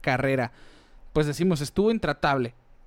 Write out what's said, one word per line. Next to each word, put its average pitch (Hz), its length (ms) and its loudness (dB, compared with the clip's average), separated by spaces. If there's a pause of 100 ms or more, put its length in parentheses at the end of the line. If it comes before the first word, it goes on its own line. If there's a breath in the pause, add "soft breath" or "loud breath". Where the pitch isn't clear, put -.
carrera. 131 500 0 (640 soft breath)
Pues 151 160 2
decimos, 160 320 0
estuvo 196 320 0
intratable. 143 640 -2 (320)